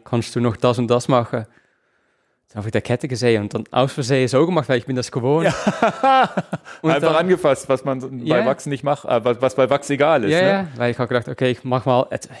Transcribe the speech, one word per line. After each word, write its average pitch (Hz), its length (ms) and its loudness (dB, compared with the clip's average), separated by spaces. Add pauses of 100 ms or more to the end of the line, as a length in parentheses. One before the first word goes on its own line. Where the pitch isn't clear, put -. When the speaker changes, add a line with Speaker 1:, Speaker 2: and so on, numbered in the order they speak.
Speaker 1:
kannst - 320 -4
du 123 40 -2
noch 117 160 0
das 123 220 2
und 123 100 0
das 120 200 0
machen? 120 360 0 (1080)
Dann 107 80 -12
hab 101 60 -8
ich 110 60 -8
die 110 80 0
Kette 123 280 -4
gesehen 117 340 0
und 104 100 -6
dann 110 200 -6
aus 135 200 0
Versehen 131 360 0
so 135 180 2
gemacht, 165 220 -2
weil 131 100 2
ich 120 80 -10
bin 131 80 -4
das 123 160 -6
gewohnt. 143 360 0
Speaker 2:
Ja. 233 840 2 (320)
<laughs> - 180 -20
Speaker 1:
Und 160 120 2
Speaker 2:
Einfach 156 160 2
Speaker 1:
dann 156 80 2
Speaker 2:
angefasst, 165 520 2
was 131 160 0
man 131 160 -4
so 131 100 -10
bei 135 140 -12
Speaker 1:
Ja. 135 220 2
Speaker 2:
Wachs 135 200 -2
nicht 143 180 -6
macht, 143 220 -2
äh, 117 180 0
was, 120 180 0
was 131 140 2
bei 131 120 4
Wachs 143 220 0
egal 143 320 2
ist, 107 80 0
Speaker 1:
Ja, 165 100 2
Speaker 2:
ne? 190 80 4
Speaker 1:
ja, 196 180 0 (100)
weil 120 160 0
ich 117 80 -8
hab 120 80 -2
gedacht, 123 200 -2
okay, 131 220 0
ich 123 140 -4
mach 127 200 -2
mal, 131 260 2
et-, - 180 -8 (120)